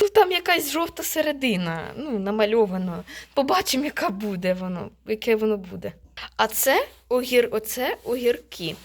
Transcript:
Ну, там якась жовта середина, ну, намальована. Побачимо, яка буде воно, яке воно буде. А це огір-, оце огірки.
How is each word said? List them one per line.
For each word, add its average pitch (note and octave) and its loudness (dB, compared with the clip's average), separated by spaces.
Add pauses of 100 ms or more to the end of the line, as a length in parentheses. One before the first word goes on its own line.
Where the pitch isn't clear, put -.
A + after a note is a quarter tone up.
Ну, G#4 4
там G4+ 6
якась F4 0
жовта E4 -2
середина, B3 -2
ну, B3+ -4
намальована. G3 0 (300)
Побачимо, C#4 2
яка D#4 -2
буде F#3+ -2
воно, F3+ -6 (160)
яке A3 0
воно G#3+ 2
буде. F#3 -10 (440)
А A3 2
це D#4 2 (220)
огір-, B3 2
оце B3+ -4
огірки. A#3+ -2